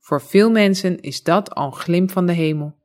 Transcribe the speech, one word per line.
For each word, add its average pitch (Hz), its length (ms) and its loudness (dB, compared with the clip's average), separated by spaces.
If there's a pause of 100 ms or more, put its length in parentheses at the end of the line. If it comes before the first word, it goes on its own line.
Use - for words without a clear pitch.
voor 143 220 -4
veel 208 280 4
mensen 196 500 2
is - 220 -12
dat 190 320 0
al 143 120 -4
een 131 60 -8
glimp 180 380 -2
van 185 160 0
de 175 60 2
hemel. 156 520 -2